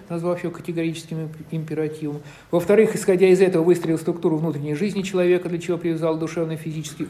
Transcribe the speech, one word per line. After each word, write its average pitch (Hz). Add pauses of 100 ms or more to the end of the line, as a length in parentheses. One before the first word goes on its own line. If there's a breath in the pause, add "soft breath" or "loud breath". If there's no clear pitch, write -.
назвав 170
его 170
категорическим 165
имп-, 156 (160)
императивом. 156 (280 loud breath)
Во-вторых, 208
исходя 190
из 185
этого, 180
выстроил 165
структуру 165
внутренней 151
жизни 196
человека, 180
для 170
чего 170
привязал 165
душевно-физический 160